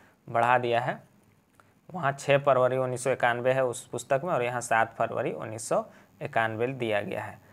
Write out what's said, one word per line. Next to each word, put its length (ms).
बढ़ा 280
दिया 220
है, 240
वहाँ 180
छः 260
फरवरी 400
उन्नीस 260
सौ 60
इक्यानवे 420
है 140
उस 220
पुस्तक 360
में 100
और 100
यहाँ 180
सात 320
फरवरी 380
उन्नीस 380
सौ 160
इक्यानवे 460
दिया 340
गया 220
है। 300